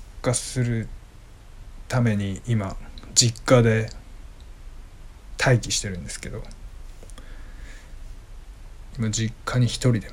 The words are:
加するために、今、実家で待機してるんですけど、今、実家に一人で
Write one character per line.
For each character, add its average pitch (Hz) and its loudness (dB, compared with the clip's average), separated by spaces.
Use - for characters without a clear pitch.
加 123 2
す - 0
る 113 0
た 123 4
め 110 6
に、 101 -2
今、 104 2
実 - 6
家 120 12
で 110 6
待 123 6
機 - -4
し - 2
て - -4
る 92 -6
ん 85 -8
で - -8
す - -10
け - -10
ど、 - -8
今、 110 0
実 113 0
家 123 2
に 120 8
一 - 0
人 120 6
で 104 -2